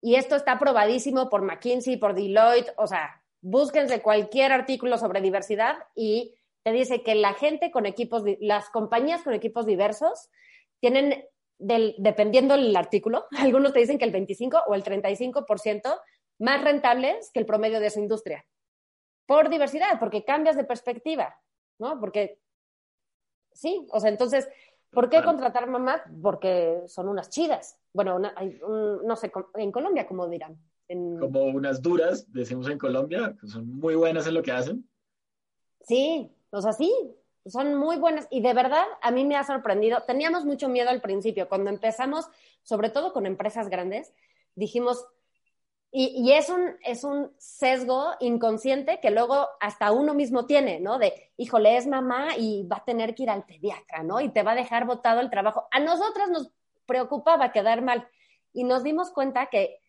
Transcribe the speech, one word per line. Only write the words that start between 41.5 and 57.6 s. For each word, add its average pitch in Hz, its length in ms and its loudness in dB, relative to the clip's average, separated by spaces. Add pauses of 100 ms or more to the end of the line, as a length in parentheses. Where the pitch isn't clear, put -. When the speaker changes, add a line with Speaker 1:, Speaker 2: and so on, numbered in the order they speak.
Speaker 1:
empezamos, 247 580 -4 (360)
sobre 214 260 -2
todo 285 240 -4
con 202 120 -2
empresas 202 440 -6
grandes, 185 440 -6 (420)
dijimos, 240 500 -2 (880)
y, 262 140 2
y 254 260 2
es 302 160 4
un, 359 360 -2
es 240 180 -6
un 285 340 -6
sesgo 262 720 -2 (100)
inconsciente 247 800 0
que 226 100 2
luego 247 360 2 (120)
hasta 208 320 0
uno 285 220 2
mismo 254 320 0
tiene, 254 340 2
¿no? 202 200 -2
De, - 360 -2
"Híjole, 226 400 4
es 247 100 0
mamá 262 520 -2
y 214 280 -4
va 196 120 -4
a - 80 -14
tener 226 280 -2
que 262 100 -8
ir 233 60 -2
al 202 160 -2
pediatra, 160 580 -8
¿no? 196 180 -2
Y 277 80 -2
te 202 140 2
va 220 100 2
a - 20 2
dejar 240 300 -2
botado 240 340 2
el 254 100 -2
trabajo". 214 420 -2
A 269 100 2
nosotras 381 480 0
nos 311 200 -4 (360)
preocupaba 254 680 2
quedar 226 300 2